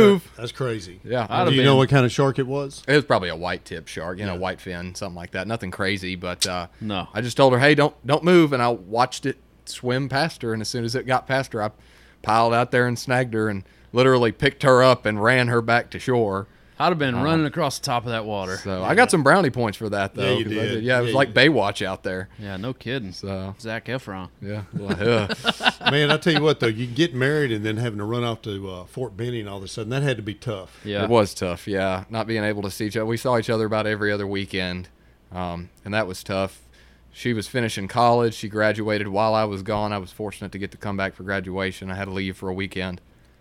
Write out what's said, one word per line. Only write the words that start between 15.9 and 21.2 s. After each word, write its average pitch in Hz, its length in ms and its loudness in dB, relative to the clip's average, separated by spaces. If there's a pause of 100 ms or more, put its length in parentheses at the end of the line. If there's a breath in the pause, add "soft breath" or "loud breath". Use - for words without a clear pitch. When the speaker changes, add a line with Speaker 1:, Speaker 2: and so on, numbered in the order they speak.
Speaker 1:
to 92 80 -8
shore. 101 480 0 (320 soft breath)
Speaker 3:
I'd 156 100 2
have 175 80 0
been 135 160 0
Speaker 1:
Uh, 95 100 0
Speaker 3:
running 160 220 2
across 147 320 -2
the - 80 -10
top 120 200 -2
of 123 60 -6
that 110 140 -4
water. 95 320 -4
Speaker 1:
So 95 220 -4
Speaker 2:
Yeah. 92 80 -2
Speaker 1:
I 147 80 2
got 240 160 6
some 170 100 4
brownie 151 300 6
points 117 260 -2
for 113 120 -6
that, 98 260 -2
Speaker 2:
Yeah, 110 80 -4
Speaker 1:
though, 127 140 0
Speaker 2:
you 113 80 -2
Speaker 1:
'cause 107 80 -6
I - 20 -2
Speaker 2:
did. 107 140 -2
Speaker 1:
did. 110 140 -4
Yeah, 127 140 2
it 120 60 2
was 117 80 0
Speaker 2:
Yeah, 135 60 2
Speaker 1:
like 135 100 4